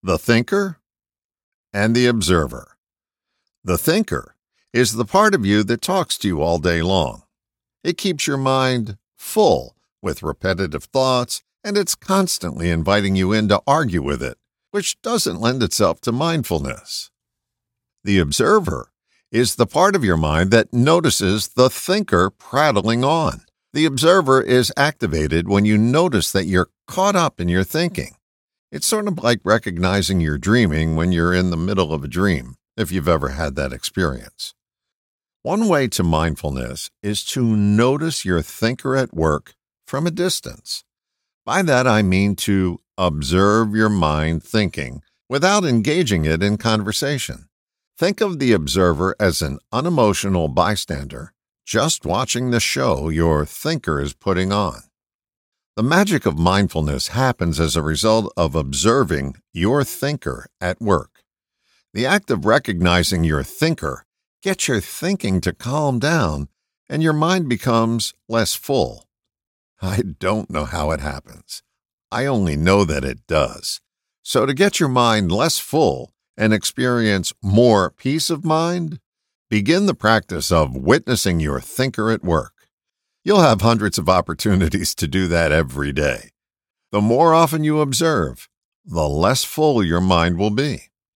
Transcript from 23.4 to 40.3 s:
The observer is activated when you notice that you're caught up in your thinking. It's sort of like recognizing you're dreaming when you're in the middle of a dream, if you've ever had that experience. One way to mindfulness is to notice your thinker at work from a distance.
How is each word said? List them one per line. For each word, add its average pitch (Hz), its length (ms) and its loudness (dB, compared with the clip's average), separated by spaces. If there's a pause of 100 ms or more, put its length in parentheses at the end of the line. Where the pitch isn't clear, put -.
The 151 140 0
observer 139 560 4
is 123 340 2
activated 82 720 0
when 98 160 4
you 107 140 4
notice 123 560 2
that 95 140 0
you're 90 240 2 (160)
caught 196 280 0
up 170 240 -2
in 87 80 -4
your 87 160 2
thinking. 160 520 -4 (580)
It's - 140 -6
sort 214 200 -2
of 180 160 -6
like 117 220 2
recognizing 92 760 0
you're 76 180 0
dreaming 80 600 2
when 87 160 0
you're 85 220 2
in 90 140 0
the 85 60 -4
middle 87 380 -2
of 71 100 -6
a 73 60 -10
dream, 78 460 -2 (200)
if 85 160 -6
you've 85 160 -2
ever 76 220 0
had 71 260 -6
that 67 160 -4
experience. - 840 -6 (880)
One 214 260 -2
way 147 220 2
to - 120 -4
mindfulness 78 880 -2 (140)
is 104 220 -6
to - 180 -4
notice 117 840 0
your 90 160 0
thinker 127 540 -4
at 131 180 -2
work 80 400 -2 (320)
from 147 220 -4
a 170 40 -2
distance. - 720 -8 (600)